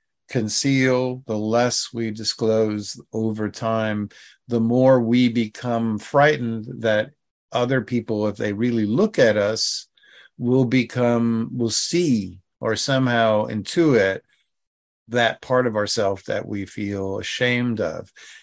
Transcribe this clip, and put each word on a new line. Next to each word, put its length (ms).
conceal, 1000
the 120
less 540
we 180
disclose 880
over 360
time, 600
the 120
more 400
we 280
become 720
frightened 680
that 280
other 280
people, 460
if 100
they 160
really 320
look 340
at 180
us, 520
will 280
become, 880
will 180
see 720
or 140
somehow 720
intuit 720
that 320
part 260
of 100
ourself 480
that 220
we 200
feel 520
ashamed 600
of. 300